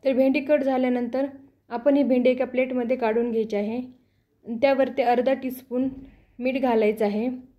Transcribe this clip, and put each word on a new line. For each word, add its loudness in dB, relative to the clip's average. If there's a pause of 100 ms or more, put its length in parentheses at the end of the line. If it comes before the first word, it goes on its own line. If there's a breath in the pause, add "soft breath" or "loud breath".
तर 0
भेंडी 4
कट 2
झाल्यानंतर 0 (460)
आपण 2
ही 4
भेंडी 4
एका 0
प्लेटमध्ये -2
काढून 0
घ्यायची -2
आहे. -2 (640)
त्यावरती 0
अर्धा 2
टीस्पून -4 (500 loud breath)
मीठ -2
घालायचं 2
आहे -2 (320)